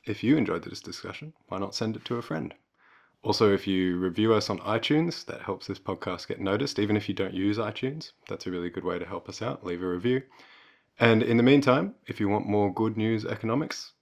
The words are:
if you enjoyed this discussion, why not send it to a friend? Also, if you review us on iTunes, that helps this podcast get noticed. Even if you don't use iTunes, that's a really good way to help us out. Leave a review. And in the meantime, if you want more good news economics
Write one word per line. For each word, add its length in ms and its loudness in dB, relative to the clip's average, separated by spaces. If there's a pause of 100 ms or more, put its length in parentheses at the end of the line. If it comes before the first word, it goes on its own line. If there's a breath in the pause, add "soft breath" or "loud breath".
if 180 -6
you 140 4
enjoyed 260 0
this 160 -12
discussion, 540 -14 (140)
why 100 -8
not 160 -6
send 220 -4
it 100 -14
to 120 -4
a 40 -6
friend? 320 -6 (720 soft breath)
Also, 280 4
if 140 2
you 320 2
review 340 2
us 200 2
on 80 -2
iTunes, 640 0
that 160 -10
helps 240 -8
this 140 -8
podcast 480 -8
get 120 -6
noticed. 380 -2
Even 180 2
if 140 -2
you 60 -2
don't 180 -4
use 240 0
iTunes, 540 -6 (160)
that's 180 -10
a 60 -6
really 180 -4
good 140 -8
way 160 -2
to 80 -10
help 200 -10
us 140 -12
out. 240 -6
Leave 160 -6
a 60 -4
review. 340 0 (760 loud breath)
And 240 8
in 140 4
the 40 6
meantime, 540 6 (100)
if 140 -8
you 100 2
want 160 2
more 260 2
good 240 0
news 300 0
economics 760 -4